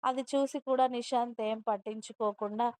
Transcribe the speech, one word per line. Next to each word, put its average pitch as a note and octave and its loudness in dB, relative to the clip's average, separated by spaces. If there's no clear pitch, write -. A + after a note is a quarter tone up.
అది C4 0
చూసి C#4 2
కూడా C4 4
నిశాంత్ A#3+ -2
ఏం A3 -2
పట్టించుకోకుండా G#3+ -2